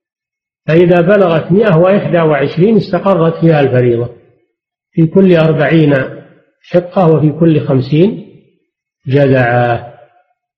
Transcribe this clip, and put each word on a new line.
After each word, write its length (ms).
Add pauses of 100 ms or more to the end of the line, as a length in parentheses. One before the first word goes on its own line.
(680)
فإذا 320
بلغت 520
مائة 240
وإحدى 440
وعشرين 560
استقرت 640
فيها 200
الفريضة، 500 (800)
في 160
كل 300
أربعين 580 (760)
حقة 400
وفي 300
كل 200
خمسين 720 (760)
جذعة، 880 (640)